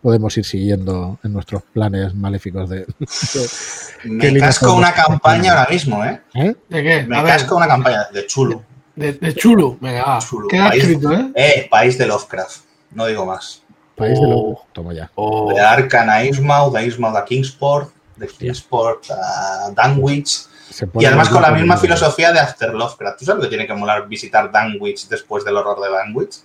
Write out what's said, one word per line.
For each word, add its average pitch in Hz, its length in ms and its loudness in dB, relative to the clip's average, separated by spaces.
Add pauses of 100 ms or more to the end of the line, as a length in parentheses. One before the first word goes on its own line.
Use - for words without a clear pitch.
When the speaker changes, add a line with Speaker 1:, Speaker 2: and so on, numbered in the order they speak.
Speaker 1:
podemos 113 380 2
ir 104 80 -4
siguiendo 95 760 -4
en 104 120 -6
nuestros 98 280 -8
planes 98 520 -4
maléficos 98 560 -8
de, 95 160 -8
de - 0 - (1160)
Speaker 2:
Me 110 160 -6
Speaker 1:
qué 139 80 4
líneas 139 300 4
Speaker 2:
casco - 160 4
una 175 160 6
Speaker 1:
podemos 170 160 2
Speaker 2:
campaña 160 360 2
Speaker 1:
hacer. 175 160 4
Speaker 2:
ahora 147 120 2
mismo, 135 360 -2
¿eh? 208 140 -6 (140)
Speaker 1:
¿Eh? 165 220 0 (140)
Speaker 3:
¿De 160 120 -4
qué? 151 240 2
Speaker 2:
Me 117 120 -2
Speaker 3:
A - 40 0
ver. 165 120 4
Speaker 2:
casco 143 220 0
una 170 120 4
campaña 123 420 2
de 101 160 -8
Chulu. 117 360 -2 (340)
Speaker 3:
De, 147 160 -4
de 156 220 -4
Chulu, 180 480 4
venga, 123 220 -4
va. 131 140 0
Speaker 2:
Chulu. 110 300 -8
Speaker 3:
Queda 185 220 4
Speaker 2:
País, 123 120 4
Speaker 3:
escrito, 147 300 2
¿eh? 254 220 0
Speaker 2:
eh, 143 360 2
país 123 280 4
de 123 80 2
Lovecraft. - 560 -6 (300)
No 113 140 -6
digo 104 200 -4
más. - 360 -12 (320)
Speaker 1:
País 110 240 0
de 143 80 4
Speaker 3:
Oh. 123 40 2
Speaker 1:
Lovecraft. 110 420 -4
Toma 85 220 -12
ya. 82 200 -14
Speaker 3:
Oh. 107 400 -2
Speaker 2:
De 98 60 2
Arkham 120 480 4
a 110 160 2
Innsmouth, 139 500 2
de 110 100 -2
Innsmouth 117 300 -4
a 101 100 -2
Kingsport, 139 680 -4 (260)
de - 100 -14
Speaker 1:
Hostia. - 200 -12
Speaker 2:
Kingsport 117 680 -4
a - 580 -6
Dunwich. 139 800 0 (200)
Speaker 1:
Se - 200 -10
pone 113 160 2
Speaker 2:
Y - 20 6
además 143 220 4
con 175 140 4
la 156 80 6
Speaker 1:
bonito 160 120 2
Speaker 2:
misma 175 140 4
Speaker 1:
también. 170 200 2
Speaker 2:
filosofía 165 360 2
de 165 80 4
After 113 340 -4
Lovecraft. 110 460 -8
¿Tú 127 60 -16
sabes 196 180 0
lo - 40 -4
que 113 60 -6
tiene 107 140 -6
que 110 60 -8
molar 104 340 -4
visitar 104 420 -2
Dunwich 104 580 -4
después 104 360 -8
del 101 140 -2
horror 101 220 -4
de 98 100 -4
Dunwich? 107 540 -6